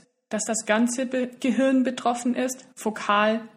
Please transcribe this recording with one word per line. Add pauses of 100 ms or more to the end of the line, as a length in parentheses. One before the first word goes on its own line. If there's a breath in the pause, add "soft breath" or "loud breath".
(300)
dass
das
ganze
Be-, (100)
Gehirn
betroffen
ist,
fokal